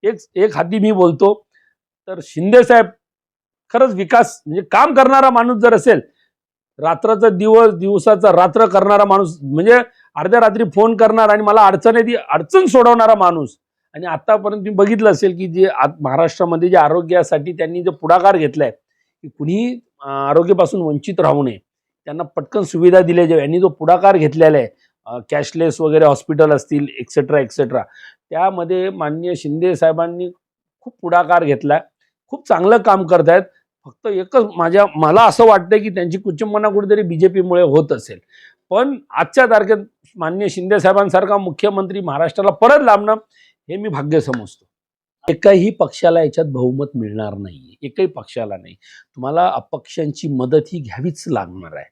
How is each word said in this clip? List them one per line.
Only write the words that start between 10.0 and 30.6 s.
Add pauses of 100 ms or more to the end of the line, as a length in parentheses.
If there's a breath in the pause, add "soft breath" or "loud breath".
अर्ध्या
रात्री (120)
फोन
करणार
आणि
मला
अडचण
आहे
ती
अडचण
सोडवणारा
माणूस. (360)
आणि
आतापर्यंत
तुम्ही
बघितलं
असेल
की
जे
आत-,
महाराष्ट्रामध्ये
जे
आरोग्यासाठी
त्यांनी
जो
पुढाकार
घेतलाय (500)
की
कुणीही, (220)
अ,
आरोग्यापासून
वंचित
राहू
नये, (480)
त्यांना
पटकन
सुविधा
दिल्या
जाव्या,
यांनी
जो
पुढाकार
घेतलेला
आहे, (380)
अ, (120)
कॅशलेस
वगैरे
हॉस्पिटल
असतील, (120)
एटसेट्रा,
एटसेट्रा, (460 soft breath)
त्यामध्ये
माननीय
शिंदे
साहेबांनी (520)